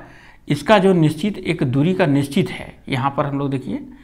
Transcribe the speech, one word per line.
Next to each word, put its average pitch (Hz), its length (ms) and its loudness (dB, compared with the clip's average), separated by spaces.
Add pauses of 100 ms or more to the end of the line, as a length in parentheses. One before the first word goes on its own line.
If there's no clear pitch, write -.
(480)
इसका 175 300 4
जो 190 160 6
निश्चित 165 460 2
एक 170 240 -4
दूरी 139 300 2
का 185 140 2
निश्चित 143 420 0
है, - 240 -12 (140)
यहाँ 135 220 -2
पर 143 160 -4
हम 139 120 -4
लोग 143 120 -4
देखिए 196 360 -6 (180)